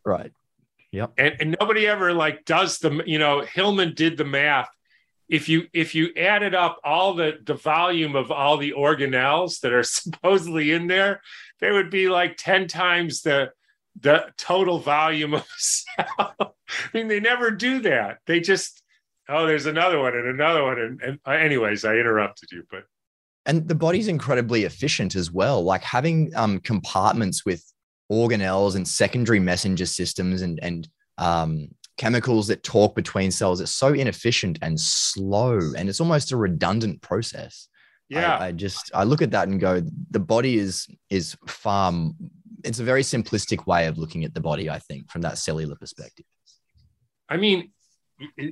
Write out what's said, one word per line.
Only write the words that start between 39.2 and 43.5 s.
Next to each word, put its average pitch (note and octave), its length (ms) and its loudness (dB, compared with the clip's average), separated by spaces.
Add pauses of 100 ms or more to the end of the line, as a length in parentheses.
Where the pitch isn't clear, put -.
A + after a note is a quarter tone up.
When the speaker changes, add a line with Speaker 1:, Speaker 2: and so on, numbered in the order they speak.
Speaker 1:
at A2+ 80 2
that F#2+ 160 2
and F#2+ 140 0
go, F#2 200 2 (300)
the A2 100 0
body A#2 360 2
is, G2 320 -4 (200)
is F2+ 280 -4 (100)
far G2+ 460 0
m-, D#2+ 240 -2 (480)
it's B2 160 -6
a A#2 40 -6
very C3 180 4
simplistic A2+ 640 -2